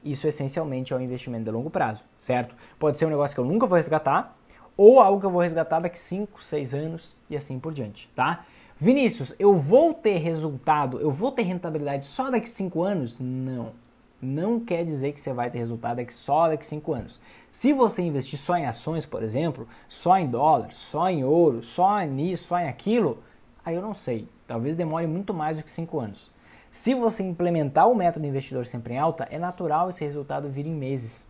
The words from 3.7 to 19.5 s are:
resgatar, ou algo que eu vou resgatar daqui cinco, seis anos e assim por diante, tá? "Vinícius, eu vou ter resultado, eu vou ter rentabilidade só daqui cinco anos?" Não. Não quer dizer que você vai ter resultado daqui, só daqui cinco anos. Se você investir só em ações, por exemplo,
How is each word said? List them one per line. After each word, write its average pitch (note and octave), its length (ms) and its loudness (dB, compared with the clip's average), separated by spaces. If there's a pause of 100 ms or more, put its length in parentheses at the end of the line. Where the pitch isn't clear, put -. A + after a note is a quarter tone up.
resgatar, D#3 600 0 (400)
ou A#3+ 240 12
algo G3+ 180 8
que G3 80 -2
eu F#3+ 40 2
vou F3 120 2
resgatar E3 380 0
daqui F3 180 -6
cinco, G3+ 440 -8
seis C#3 300 -6
anos D#3+ 440 -8 (120)
e D3 80 -8
assim C#3+ 220 -8
por D#3+ 140 -8
diante, A2+ 420 -10
tá? D#3 300 0 (320)
"Vinícius, G#3+ 640 2
eu G3+ 180 8
vou B3 360 6
ter G#3 260 0
resultado, D3+ 840 0
eu D3+ 100 2
vou F#3+ 220 -2
ter B3 100 -2
rentabilidade D#3 640 -4
só C4 240 -4
daqui A#3 180 -2
cinco F3+ 340 -4
anos?" D3+ 360 -2
Não. B2+ 540 -6 (500)
Não F3 380 -2
quer E3+ 240 -4
dizer C#3+ 280 -4
que C#3+ 80 -16
você C#3 120 -8
vai A#2+ 180 -4
ter A#2+ 80 -8
resultado A#2 380 -6
daqui, A#2+ 180 -10
só D#3+ 340 2
daqui D3+ 160 -2
cinco D3+ 280 -8
anos. A2+ 280 -8 (300)
Se C#4 220 2
você A#3+ 300 2
investir D3 360 -4
só F3 180 0
em D#3 100 -2
ações, D3+ 380 -6
por - 180 -8
exemplo, A#2 440 -4 (220)